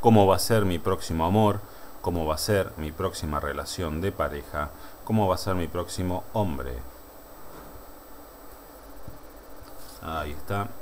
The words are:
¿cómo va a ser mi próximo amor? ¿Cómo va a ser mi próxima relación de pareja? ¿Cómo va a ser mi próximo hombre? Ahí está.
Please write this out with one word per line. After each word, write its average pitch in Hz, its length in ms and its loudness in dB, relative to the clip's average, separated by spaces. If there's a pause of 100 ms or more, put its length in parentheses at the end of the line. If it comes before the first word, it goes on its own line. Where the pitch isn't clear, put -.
¿cómo 110 240 10
va 95 100 10
a - 40 2
ser 110 260 4
mi 87 140 2
próximo 85 460 0
amor? 101 340 6 (420)
¿Cómo 87 240 0
va 78 80 2
a 78 60 -2
ser 101 380 2
mi 78 140 -4
próxima 78 480 -2
relación 73 600 -4
de 98 100 0
pareja? 73 600 -4 (340)
¿Cómo 107 220 4
va 90 80 4
a - 20 -4
ser 98 160 0
mi 87 140 0
próximo 90 560 -4 (100)
hombre? 69 400 -2 (3250)
Ahí 78 300 -4
está. 101 360 -2 (140)